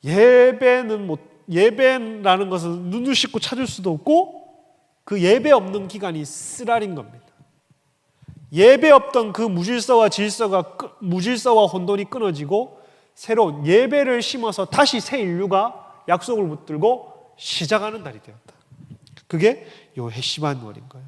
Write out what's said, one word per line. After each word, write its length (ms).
예배는 1000
못, 140
예배라는 1000
것은 400
눈을 240
씻고 260
찾을 280
수도 240
없고 560
그 180
예배 300
없는 360
기간이 380
쓰라린 680
겁니다. 300
예배 380
없던 440
그 80
무질서와 680
질서가 520
끄-, 120
무질서와 680
혼돈이 380
끊어지고 760
새로운 520
예배를 560
심어서 440
다시 340
새 200
인류가 880
약속을 400
붙들고 880
시작하는 680
달이 180
되었다. 320
그게 400
요 120
헤시반월인 800
거예요. 180